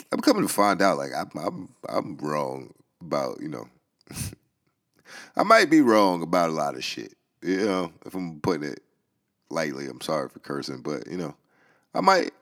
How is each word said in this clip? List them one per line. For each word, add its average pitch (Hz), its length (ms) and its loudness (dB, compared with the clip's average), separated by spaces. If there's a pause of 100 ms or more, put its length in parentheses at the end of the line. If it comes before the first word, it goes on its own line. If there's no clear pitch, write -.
(120)
I'm - 100 -2
coming 220 220 4
to 101 40 0
find 101 340 2
out, 92 160 4
like, 69 180 -6
I'm, 82 140 -6 (100)
I'm, - 360 -8 (140)
I'm - 280 -4
wrong 67 560 -6 (280)
about, 69 400 -4
you 80 80 -8
know, 62 180 -12 (420)
<laughs> 69 60 -16 (1200)
I - 80 2
might 214 260 6
be 156 120 8
wrong 104 420 6
about 85 260 2
a 80 40 -2
lot 73 220 -2
of 64 80 -10
shit, - 300 -10 (280)
you 92 240 0
know, 92 260 -2 (140)
if - 80 -14
I'm 85 280 -8
putting 76 280 -2
it - 120 -12 (680)
lightly. 71 380 -4
I'm 64 140 -14
sorry 71 280 -4
for - 100 -20
cursing, 69 420 -10
but, 67 260 -8
you 87 100 -8
know, 82 180 -8 (580)
I - 80 0
might, 185 300 4 (100)